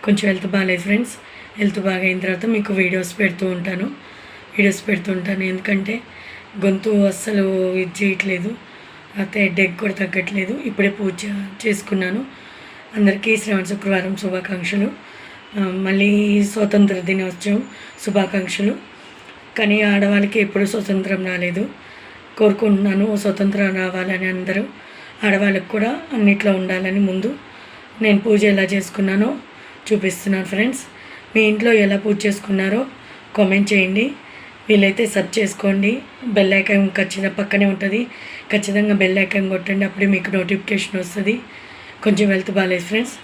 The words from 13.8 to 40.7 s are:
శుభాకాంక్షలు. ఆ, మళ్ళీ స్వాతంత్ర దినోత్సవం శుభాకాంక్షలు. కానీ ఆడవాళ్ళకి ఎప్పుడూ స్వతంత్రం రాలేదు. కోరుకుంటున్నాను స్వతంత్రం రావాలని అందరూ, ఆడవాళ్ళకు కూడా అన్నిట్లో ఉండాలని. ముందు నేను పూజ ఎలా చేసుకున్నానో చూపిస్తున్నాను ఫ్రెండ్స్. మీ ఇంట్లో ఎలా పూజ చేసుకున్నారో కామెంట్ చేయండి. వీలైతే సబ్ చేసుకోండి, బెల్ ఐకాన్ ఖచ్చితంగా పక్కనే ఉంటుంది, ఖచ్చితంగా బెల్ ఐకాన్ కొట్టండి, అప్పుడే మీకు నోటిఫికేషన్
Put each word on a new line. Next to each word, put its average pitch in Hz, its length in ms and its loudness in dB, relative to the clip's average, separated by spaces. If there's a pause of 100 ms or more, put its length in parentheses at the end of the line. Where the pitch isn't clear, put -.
శుభాకాంక్షలు. 190 960 -4 (420)
ఆ, 202 40 -2
మళ్ళీ 202 840 2
స్వాతంత్ర 202 500 2
దినోత్సవం 190 680 -2 (440)
శుభాకాంక్షలు. 202 680 0 (840)
కానీ 214 240 4
ఆడవాళ్ళకి 202 580 2
ఎప్పుడూ 202 260 2
స్వతంత్రం 190 600 -2
రాలేదు. 180 420 -2 (720)
కోరుకుంటున్నాను 202 760 4
స్వతంత్రం 196 600 0
రావాలని 185 500 -2
అందరూ, 190 380 -2 (600)
ఆడవాళ్ళకు 196 440 2
కూడా 226 320 -2 (120)
అన్నిట్లో 202 400 4
ఉండాలని. 185 480 0
ముందు 196 360 0 (680)
నేను 208 160 4
పూజ 208 260 4
ఎలా 196 180 4
చేసుకున్నానో 196 720 0 (560)
చూపిస్తున్నాను 190 520 0
ఫ్రెండ్స్. 208 360 0 (560)
మీ 220 60 6
ఇంట్లో 214 300 4
ఎలా 202 240 6
పూజ 208 300 0
చేసుకున్నారో 202 600 0 (500)
కామెంట్ 202 360 4
చేయండి. 202 400 2 (560)
వీలైతే 202 380 4
సబ్ 196 320 -2
చేసుకోండి, 196 640 0 (220)
బెల్ 196 300 2
ఐకాన్ 196 360 2
ఖచ్చితంగా 190 380 -2
పక్కనే 202 380 2
ఉంటుంది, 196 380 -2 (480)
ఖచ్చితంగా 208 420 2
బెల్ 196 240 2
ఐకాన్ 190 300 0
కొట్టండి, 196 360 -2
అప్పుడే 196 220 -2
మీకు 196 240 0
నోటిఫికేషన్ 196 720 -2